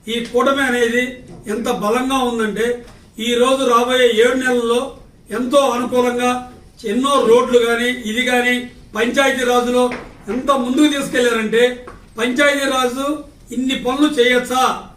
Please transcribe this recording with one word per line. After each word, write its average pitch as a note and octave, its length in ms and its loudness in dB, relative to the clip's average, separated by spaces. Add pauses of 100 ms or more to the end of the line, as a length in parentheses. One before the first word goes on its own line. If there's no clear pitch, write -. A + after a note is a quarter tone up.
ఈ A#3 180 -6
కూటమి C4 360 0
అనేది B3 640 0 (240)
ఎంత A#3 240 -4
బలంగా B3+ 460 0
ఉందంటే A#3 680 -2 (340)
ఈ A#3+ 140 -2
రోజు B3+ 360 2
రాబోయే B3 380 2
ఏడు A#3 260 4
నెలల్లో B3 640 -2 (340)
ఎంతో B3 260 0
అనుకూలంగా B3 960 0 (320)
ఎన్నో B3+ 400 0
రోడ్లు A#3+ 340 4
కానీ A#3 300 0
ఇది B3 360 -4
కానీ B3 460 0 (240)
పంచాయతీ B3+ 500 0
రాజులో B3 460 2 (360)
ఎంత B3+ 240 -2
ముందుకు C#4 480 2
తీసుకెళ్లారంటే A#3+ 880 0 (320)
పంచాయతీ C4+ 480 2
రాజు C4+ 580 -2 (300)
ఇన్ని C4 220 -2
పనులు C4+ 460 0
చేయొచ్చా B3 600 0 (140)